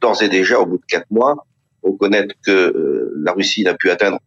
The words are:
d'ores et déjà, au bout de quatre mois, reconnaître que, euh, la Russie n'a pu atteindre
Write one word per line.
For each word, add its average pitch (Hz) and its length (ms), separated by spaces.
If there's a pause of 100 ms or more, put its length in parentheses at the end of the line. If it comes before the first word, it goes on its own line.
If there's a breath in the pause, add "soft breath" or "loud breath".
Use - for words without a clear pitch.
d'ores 110 220
et 101 80
déjà, 95 300
au 92 40
bout 87 140
de - 100
quatre 85 220
mois, 131 340 (380)
reconnaître 98 600
que, - 80
euh, 82 640 (100)
la 90 100
Russie 98 300
n'a 90 120
pu 92 160
atteindre 95 360